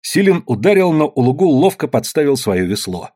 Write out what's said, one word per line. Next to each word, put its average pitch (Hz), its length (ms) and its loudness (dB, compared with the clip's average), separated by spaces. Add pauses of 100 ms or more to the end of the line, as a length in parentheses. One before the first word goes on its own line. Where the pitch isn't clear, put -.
Силин 185 440 0
ударил, 180 460 2
но 151 160 2
Улугу 135 380 0
ловко 160 420 2
подставил 143 480 -2
свое 95 280 -2
весло. 90 520 -6